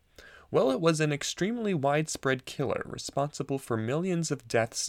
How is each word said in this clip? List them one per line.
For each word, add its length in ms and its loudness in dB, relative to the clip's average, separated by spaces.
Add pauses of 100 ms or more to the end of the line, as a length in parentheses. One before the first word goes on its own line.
(500)
Well, 200 4
it 100 0
was 200 4
an 120 4
extremely 640 -2
widespread 720 0
killer 400 -2
responsible 720 -4
for 180 -2
millions 540 0
of 180 -4
deaths 400 0